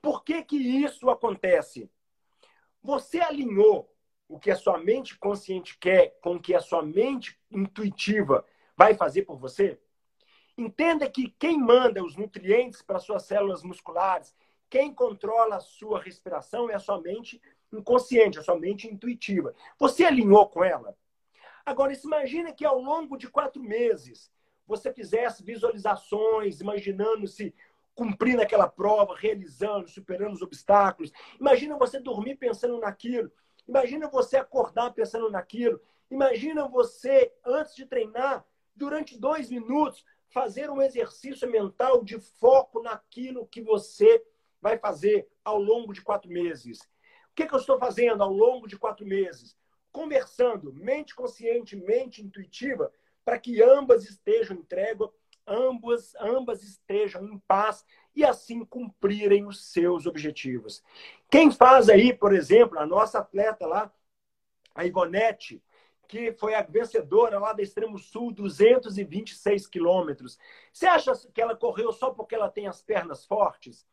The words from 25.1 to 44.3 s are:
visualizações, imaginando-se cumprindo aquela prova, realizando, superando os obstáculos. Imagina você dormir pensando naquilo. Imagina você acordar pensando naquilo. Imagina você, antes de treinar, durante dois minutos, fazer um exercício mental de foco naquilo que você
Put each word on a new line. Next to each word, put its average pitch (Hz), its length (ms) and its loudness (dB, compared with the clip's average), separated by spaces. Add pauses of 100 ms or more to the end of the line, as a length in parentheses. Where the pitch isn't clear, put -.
visualizações, 214 1160 -4
imaginando-se 202 920 -6 (400)
cumprindo 233 460 0
aquela 202 260 2
prova, 202 480 0
realizando, 196 720 -6
superando 196 440 -8
os 170 100 -12
obstáculos. 185 720 0 (260)
Imagina 285 380 2
você 262 240 -2
dormir 247 360 -8
pensando 240 420 -4
naquilo. 226 520 -6 (380)
Imagina 269 400 -2
você 262 300 0
acordar 240 540 -4
pensando 226 380 -4
naquilo. 226 500 -4 (300)
Imagina 269 560 -2
você, 247 680 2 (120)
antes 294 300 -4
de 262 120 -20
treinar, 240 580 -4 (300)
durante 285 440 -8
dois 269 320 -4
minutos, 254 540 -4 (260)
fazer 262 400 -6
um 277 100 -4
exercício 254 680 -4
mental 233 540 2
de 220 160 -14
foco 254 640 2
naquilo 240 640 -12
que - 140 -18
você 214 640 4 (360)